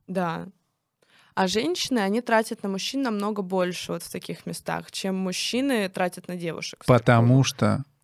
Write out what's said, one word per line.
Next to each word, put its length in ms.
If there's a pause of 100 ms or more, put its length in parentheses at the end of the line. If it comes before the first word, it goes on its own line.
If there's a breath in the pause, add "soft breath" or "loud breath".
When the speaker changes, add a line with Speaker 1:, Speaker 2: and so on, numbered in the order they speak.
Speaker 1:
Да. 400 (840 soft breath)
А 120
женщины, 540
они 200
тратят 440
на 40
мужчин 340
намного 400
больше 500
вот 100
в 80
таких 360
местах, 440
чем 240
мужчины 720
тратят 400
на 80
девушек 460
в 40
Speaker 2:
Потому 580
Speaker 1:
стрип-клубах. 20
Speaker 2:
что 380 (200)